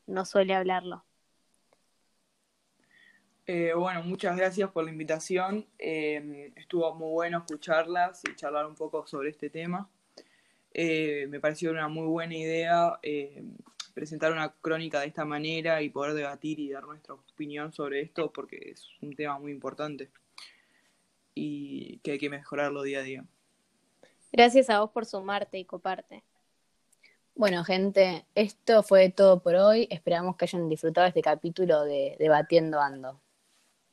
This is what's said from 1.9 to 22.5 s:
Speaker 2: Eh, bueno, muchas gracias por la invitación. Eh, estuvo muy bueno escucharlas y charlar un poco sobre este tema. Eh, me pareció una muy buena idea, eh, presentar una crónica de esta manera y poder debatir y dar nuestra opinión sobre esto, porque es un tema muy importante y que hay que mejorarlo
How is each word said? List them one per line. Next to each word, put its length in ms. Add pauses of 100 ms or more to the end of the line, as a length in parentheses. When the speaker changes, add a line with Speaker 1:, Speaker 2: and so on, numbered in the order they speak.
Speaker 2:
Eh, 280
bueno, 280
muchas 340
gracias 340
por 140
la 60
invitación. 760 (120)
Eh, 800
estuvo 380
muy 140
bueno 300
escucharlas 840 (100)
y 60
charlar 300
un 80
poco 320
sobre 240
este 180
tema. 400 (880)
Eh, 520
me 100
pareció 300
una 180
muy 180
buena 300
idea, 680
eh, 400 (520)
presentar 360
una 300
crónica 400
de 60
esta 180
manera 560
y 80
poder 240
debatir 480
y 100
dar 140
nuestra 300
opinión 580
sobre 300
esto, 280
porque 420
es 140 (140)
un 160
tema 220
muy 140
importante 580 (1200)
y 640
que 120
hay 60
que 100
mejorarlo 540